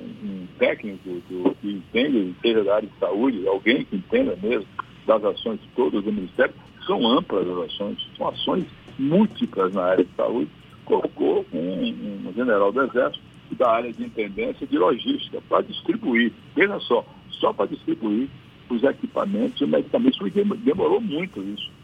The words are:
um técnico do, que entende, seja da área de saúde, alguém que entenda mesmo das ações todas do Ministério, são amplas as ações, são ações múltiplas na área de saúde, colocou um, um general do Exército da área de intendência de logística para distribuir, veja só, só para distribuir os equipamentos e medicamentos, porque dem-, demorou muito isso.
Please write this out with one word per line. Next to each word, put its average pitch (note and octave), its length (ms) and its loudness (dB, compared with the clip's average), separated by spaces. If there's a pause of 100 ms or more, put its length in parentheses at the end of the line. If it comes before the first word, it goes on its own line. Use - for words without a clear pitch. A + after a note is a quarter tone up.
(240)
um F#2+ 220 -8 (120)
técnico F#2 680 -2
do, F#2 320 0
que G2+ 100 -6
entende, G2+ 720 0
seja A2 240 2
da G2 120 2
área A2 120 -2
de - 100 -20
saúde, G2 480 0
alguém G2 380 2
que - 120 -6
entenda A#3 460 0
mesmo G#2+ 240 0 (400)
das G#2+ 160 4
ações G#2 380 -2 (160)
todas A2 260 2
do G#2 100 -2
Ministério, G#2 420 0 (320)
são F3+ 200 2
amplas A2 400 2
as F2+ 240 -4
ações, - 280 -6 (180)
são - 120 -4
ações - 360 -2 (340)
múltiplas C#3 760 2
na F#2+ 80 0
área F#2 220 4
de - 120 -10
saúde, A#2+ 340 0 (340)
colocou - 680 0
um, - 60 -4 (680)
um F#2+ 60 -10
general G2+ 380 2
do C3 100 2
Exército - 400 0 (300)
da B2 180 2
área A#2 220 0
de A#2+ 120 -8
intendência A2 600 -6
de C#4 120 0
logística - 720 0
para F#2+ 140 4
distribuir, A#2 720 0 (240)
veja G3 240 2
só, A#2 240 0 (260)
só - 220 0
para G2+ 140 0
distribuir A#2+ 600 -2 (420)
os A#2 120 0
equipamentos - 760 0
e - 60 2
medicamentos, - 520 2
porque G3 240 0
dem-, G3+ 140 0
demorou G3 440 2
muito F3 420 -4
isso. G2+ 280 -8 (140)